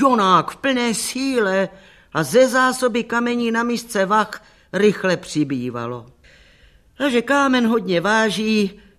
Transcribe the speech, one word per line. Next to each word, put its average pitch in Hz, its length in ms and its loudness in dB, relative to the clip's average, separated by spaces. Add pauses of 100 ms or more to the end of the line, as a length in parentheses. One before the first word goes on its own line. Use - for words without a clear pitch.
jonák 196 500 2
v - 40 -12
plné 247 380 -2
síle, 214 760 -2 (440)
a 156 100 0
ze 220 240 4
zásoby 247 560 0
kamení 240 480 -2
na 226 120 -2
misce 226 420 -2
vah 208 380 0 (300)
rychle 185 440 2
přibývalo. 123 880 -6 (920)
A 277 100 0
že 240 120 2
kámen 262 460 2
hodně 190 340 0
váží, 214 760 0 (200)